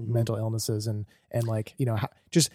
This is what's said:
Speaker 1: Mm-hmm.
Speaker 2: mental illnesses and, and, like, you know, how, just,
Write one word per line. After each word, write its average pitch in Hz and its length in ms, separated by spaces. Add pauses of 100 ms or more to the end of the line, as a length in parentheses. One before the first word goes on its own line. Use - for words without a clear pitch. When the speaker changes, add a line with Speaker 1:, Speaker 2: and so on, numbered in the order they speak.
Speaker 1:
Mm-hmm. 113 120
Speaker 2:
mental 113 240
illnesses 110 500
and, 104 180 (280)
and, 117 160
like, 110 280
you 135 100
know, 113 100
how, - 120 (220)
just, 165 240